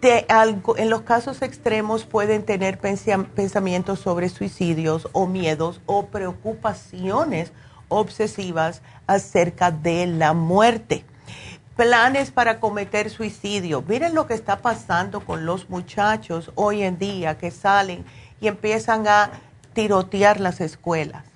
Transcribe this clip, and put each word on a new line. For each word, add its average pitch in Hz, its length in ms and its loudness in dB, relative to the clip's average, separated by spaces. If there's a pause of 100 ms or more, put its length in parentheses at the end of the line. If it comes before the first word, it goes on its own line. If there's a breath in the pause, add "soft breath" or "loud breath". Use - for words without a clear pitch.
Te, 240 300 6
algo, 220 480 4
en 220 100 2
los 220 140 0
casos 240 400 0
extremos 220 640 -2
pueden 208 400 0
tener 190 320 -2
pensia-, 196 560 -2
pensamientos 190 640 -2
sobre 180 300 -2
suicidios 165 840 -2
o 190 140 0
miedos 170 580 -2
o 202 220 -2
preocupaciones 202 1500 -4 (360 loud breath)
obsesivas 185 920 -2 (260 loud breath)
acerca 180 640 2
de 165 360 0
la 160 260 2
muerte. 190 720 2 (720 loud breath)
Planes 240 540 4
para 226 300 0
cometer 208 500 -2
suicidio. 202 760 -4
Miren 294 280 -2
lo 311 120 0
que 240 60 -4
está 214 300 -4
pasando 196 580 -2
con 160 240 -8
los 180 240 -4
muchachos 185 880 -4
hoy 208 280 0
en 185 160 -2
día 180 380 -4
que 196 140 -8
salen 196 560 0 (340 loud breath)
y 214 80 0
empiezan 214 580 -2
a 208 240 4 (440 loud breath)
tirotear 202 680 4
las 180 200 -2
escuelas. 160 640 -4 (120)